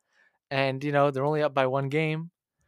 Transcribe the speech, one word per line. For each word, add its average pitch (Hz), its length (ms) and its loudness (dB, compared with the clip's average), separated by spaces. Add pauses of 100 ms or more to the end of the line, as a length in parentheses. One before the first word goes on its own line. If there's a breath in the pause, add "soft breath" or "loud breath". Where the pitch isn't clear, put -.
(520)
And, 135 320 -2
you 147 80 -2
know, 143 200 4
they're 131 140 -2
only 151 160 0
up 147 120 -2
by 135 140 2
one 135 220 -2
game. 156 420 -2 (360)